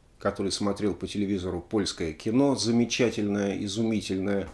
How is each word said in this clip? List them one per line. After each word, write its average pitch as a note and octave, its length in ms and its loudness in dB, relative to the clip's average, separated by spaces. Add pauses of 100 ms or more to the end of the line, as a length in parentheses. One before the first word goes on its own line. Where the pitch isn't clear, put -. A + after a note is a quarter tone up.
(180)
который G2 340 -2
смотрел G2+ 420 0
по F#2 120 -8
телевизору F#2 600 -2
польское F2+ 460 0
кино, B2+ 440 2
замечательное, G#2+ 1080 2
изумительное, G2 880 -2